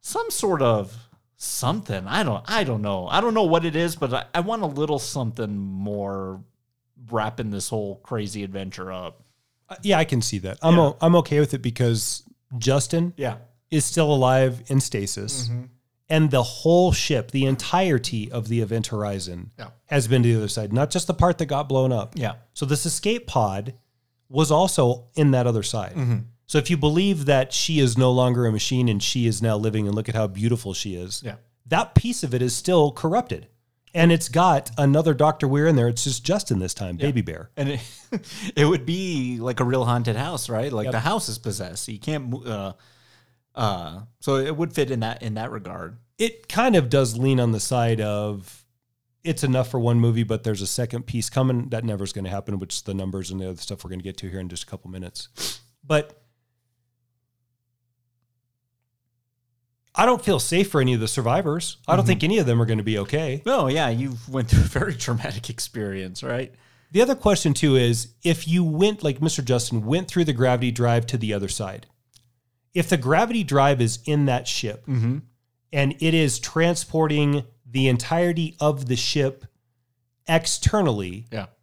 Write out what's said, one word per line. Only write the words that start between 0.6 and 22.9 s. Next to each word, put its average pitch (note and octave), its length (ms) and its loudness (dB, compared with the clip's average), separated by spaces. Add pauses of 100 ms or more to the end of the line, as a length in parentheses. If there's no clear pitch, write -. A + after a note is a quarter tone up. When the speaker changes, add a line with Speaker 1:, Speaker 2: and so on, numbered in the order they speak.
Speaker 1:
of G#2+ 320 2 (440)
something. B2 680 -4
I C#3+ 160 -2
don't, A2 260 -2
I G#3+ 140 0
don't A#2 180 -2
know. G2 260 -4
I F#3 140 0
don't A#3 120 0
know A3 100 2
what E3+ 220 2
it D#3+ 100 -2
is, E3 200 0
but B2+ 180 -2
I, B2+ 200 -4
I E3+ 80 0
want G#3+ 220 -4
a E3 40 -2
little D3 320 -2
something A#2 580 -4
more G2 840 -6 (680)
wrapping A2+ 400 -4
this G2+ 200 -6
whole G2+ 280 -4
crazy G#2 460 -6
adventure F#2+ 480 -10
up. F#2 320 -12 (460)
Speaker 2:
Uh, F#3+ 120 -16
yeah, F#3+ 160 2
I D#3+ 80 4
can A#2+ 160 0
see G#2 180 -4
that. F#2+ 220 -8
I'm E3 140 6
Speaker 1:
Yeah. E3+ 60 8
Speaker 2:
o-, D3 200 4
I'm E3+ 160 6
okay D3+ 220 2
with D3 140 2
it C3 80 -6
because A#2 600 0 (340)
Justin C#3+ 600 0
Speaker 1:
Yeah. A#2+ 200 -4 (340)
Speaker 2:
is D#3 140 2
still D3+ 280 2
alive C3 540 4
in C3+ 140 4
stasis. A2 680 -6
Speaker 1:
Mm-hmm. A#2+ 160 -6 (460)
Speaker 2:
And D#3 220 4
the C3 120 4
whole F3 480 4
ship, B2 400 0
the C3+ 140 0
entirety C3 840 0
of A#2 160 -6
the A#2 140 0
Event A2 260 -2
Horizon G2 720 -6
Speaker 1:
Yeah. A2 120 -16 (160)
Speaker 2:
has C3+ 220 0
been B2+ 160 4
to A#2 80 6
the A#2 60 4
other G#2+ 120 -2
side, G#2 220 -6
not C3+ 200 0
just - 160 -4
the F3+ 60 -2
part F3 260 2
that E3 80 0
got C#3+ 220 -2
blown C3 220 2
up. A2+ 240 -4
Speaker 1:
Yeah. A#2 180 -4 (200)
Speaker 2:
So - 120 -6
this C#3+ 200 -2
escape G#3+ 400 -2